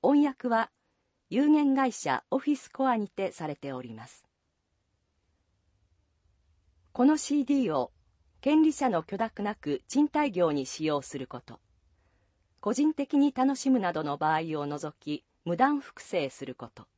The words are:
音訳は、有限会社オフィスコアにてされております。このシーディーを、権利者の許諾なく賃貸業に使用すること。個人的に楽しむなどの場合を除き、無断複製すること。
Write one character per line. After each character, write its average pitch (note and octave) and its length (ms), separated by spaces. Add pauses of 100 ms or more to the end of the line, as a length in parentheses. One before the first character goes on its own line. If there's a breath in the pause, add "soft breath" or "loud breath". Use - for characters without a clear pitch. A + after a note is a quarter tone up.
音 C#4+ 200
訳 C4+ 260
は、 A3+ 220 (600)
有 C#4 180
限 D4 260
会 C4 160
社 C#3 400
オ C#4 80
フ D4 140
ィ C#4 40
ス - 120
コ C4 200
ア A#3+ 80
に G#3 120
て - 240
さ D#3+ 140
れ D3 100
て C#3 160
お B2+ 100
り A#2 120
ま A2+ 120
す。 - 180 (2750)
こ B3 120
の D4+ 120
シ D4 240
ー C4 40
デ C#4+ 100
ィ C4+ 100
ー D#3 120
を、 B2 160 (480)
権 D4+ 220
利 D#4 100
者 C4 180
の E3 120
許 - 140
諾 A3 260
な G#3 120
く - 340
賃 D4 200
貸 D4 220
業 E3+ 220
に C#3 140
使 - 180
用 D3 180
す - 160
る C3 80
こ B2 140
と。 A2 180 (1000)
個 G#3 140
人 D4+ 200
的 C#4+ 220
に C#4 160
楽 C4+ 240
し C4+ 140
む B3+ 100
な F3 120
ど D#3 120
の D3 120
場 D#3 180
合 D#3 260
を C#3+ 60
除 D3 340
き、 D3 240 (200)
無 E3+ 120
断 C#4 240
複 - 220
製 D3 280
す - 140
る B2+ 100
こ A#2+ 180
と。 - 140 (120)